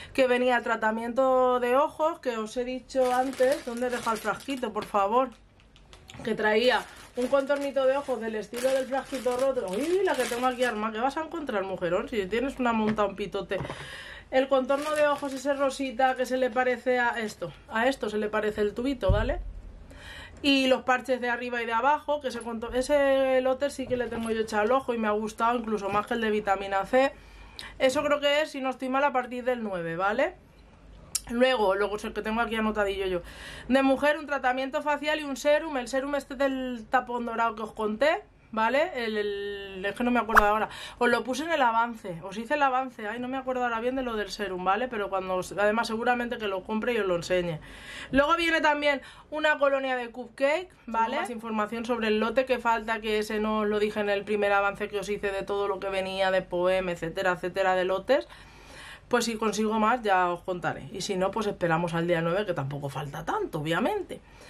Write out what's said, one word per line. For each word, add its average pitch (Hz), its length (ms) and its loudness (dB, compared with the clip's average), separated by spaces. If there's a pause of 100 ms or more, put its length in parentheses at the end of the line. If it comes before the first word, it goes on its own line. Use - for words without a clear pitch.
(140)
que 262 140 4
venía 247 280 4
el 233 60 0
tratamiento 240 960 2
de 240 180 2
ojos, 311 440 2
que 233 180 -4
os 214 180 -6
he 247 80 -2
dicho 254 480 0
antes? 262 540 2
¿Dónde 240 220 -4
he - 20 -2
dejado 240 220 -2
el 214 100 -4
frasquito, 226 500 -4
por 202 120 -4
favor? 220 460 2 (920)
Que 220 140 -2
traía 220 480 4 (320)
un 247 100 0
contornito 277 600 2
de 269 100 4
ojos 269 240 -2
del 226 160 -4
estilo 240 340 -2
del 269 160 2
frasquito 247 500 -2
roto. 254 320 0
Uy, 320 360 2
la 320 100 2
que 247 120 0
tengo 240 200 -2
aquí 247 160 0
arma, 220 300 -2
¿qué 220 60 -6
vas 269 180 0
a 320 80 -2
encontrar, 269 400 -4
mujerón? 185 440 -2
Si 208 180 -2
tienes 233 340 -2
una 240 120 2
monta, 214 320 2
un 196 120 -4
pitote. 196 420 -4 (720)
El 269 180 2
contorno 277 460 2
de 302 120 4
ojos, 285 280 0
ese 269 180 -2
rosita 262 640 0
que 254 80 0
se 247 140 -2
le 254 100 2
parece 233 500 0
a 214 220 0
esto. 208 320 -8 (160)
A 226 180 0
esto 269 220 0
se 214 80 -4
le 214 140 -2
parece 214 320 -2
el 208 100 0
tubito, 247 380 0
¿vale? 226 300 2 (1000)
Y 269 280 4
los 254 160 4
parches 254 360 0
de 247 80 -2
arriba 240 340 -2
y 226 40 -4
de 233 80 -2
abajo, 294 480 2
que 262 60 -4
ese 240 120 -6
conto-, 226 320 -8
ese 269 720 4
lote 262 260 0
sí 269 180 -6
que 247 120 -2
le 240 80 -2
tengo 226 240 -6
yo 220 100 0
echado 214 220 0
al 226 100 2
ojo 269 220 2
y 233 40 -2
me 220 80 0
ha 208 40 2
gustado, 220 480 0
incluso 208 320 -4
más 208 160 0
que 240 80 -2
el 233 80 -2
de 220 80 2
vitamina 196 560 0
C. 269 260 4 (640)
Eso 262 240 4
creo 285 180 2
que 285 200 4
es, 302 120 -2
si 277 100 -6
no 262 80 0
estoy 254 180 -6
mal, 269 160 2
a 285 80 4
partir 247 320 -2
del 247 180 0
nueve, 175 340 -4
¿vale? 226 380 2 (920)
Luego, 233 460 4
luego 202 240 0
sé 214 160 -8
que 208 80 -4
tengo 220 180 0
aquí 226 160 -2
anotadillo 208 480 0
yo. 185 160 0 (480)
De 269 140 6
mujer, 277 360 4
un 302 80 -10
tratamiento 269 540 -2
facial 294 400 0
y 302 40 -8
un 277 120 -6
serum. 302 400 2
El 247 120 -4
serum 269 260 -2
este 277 220 -6
del 254 520 -2
tapón 240 380 0
dorado 226 280 0
que 220 80 -8
os 214 100 -10
conté, 254 520 0 (260)
¿vale? 247 460 2
El, 220 200 -2
el, 202 720 -6
es 202 80 -2
que - 80 -4
no 247 80 2
me 240 80 2
acuerdo 214 260 4
ahora. 208 240 2 (300)
Os 240 100 2
lo 240 140 2
puse 254 220 -4
en 339 80 -2
el 302 100 2
avance, 226 600 -2
os 190 120 -12
hice 233 180 -4
el 294 80 0
avance. 254 440 -2
Ay, 233 140 -6
no 247 80 -6
me 262 80 -6
acuerdo 254 260 -4
ahora 233 180 -2
bien 247 140 -2
de 262 80 -4
lo 233 140 -4
del 202 140 -4
serum, 185 340 -6
¿vale? 214 240 2
Pero 208 200 -4
cuando 185 280 -2
os, 180 160 -4
además 208 340 2
seguramente 240 520 -2
que 220 100 -4
lo 190 160 -4
compre 220 280 -2
y 226 60 0
os 196 80 0
lo 180 80 2
enseñe. 170 460 0 (500)
Luego 285 240 6
viene 330 260 2
también 294 400 4 (300)
una 302 280 2
colonia 269 380 2
de 240 140 -6
cupcake, 269 600 -2 (160)
¿vale? 226 300 0
Más 320 140 -4
información 220 540 -4
sobre 226 240 0
el 214 100 4
lote 226 280 2
que 247 120 2
falta, 226 420 0
que 214 200 0
ese 214 180 -4
no 214 220 0
os 208 80 0
lo 208 100 2
dije 214 220 0
en 208 100 0
el 196 140 0
primer 202 280 2
avance 202 360 2
que 202 100 -6
os 190 100 -6
hice 202 220 -2
de 196 140 -4
todo 202 240 -2
lo 190 100 -2
que 196 100 -6
venía 190 440 0
de 185 100 2
Poem, 185 460 2
etcétera, 175 440 -2
etcétera, 185 440 0
de 185 80 2
lotes. 190 440 2 (800)
Pues 233 180 2
si 226 100 -2
consigo 214 420 0
más 226 240 2
ya 185 280 4
os 170 100 -4
contaré. 160 500 -6
Y 196 120 -8
si 196 140 -2
no, 185 140 2
pues 208 160 -2
esperamos 170 460 0
al 170 140 0
día 170 160 2
nueve, 180 240 0
que 180 80 -2
tampoco 143 340 -6
falta 143 380 -8
tanto, 392 320 -4
obviamente. 202 640 -2 (280)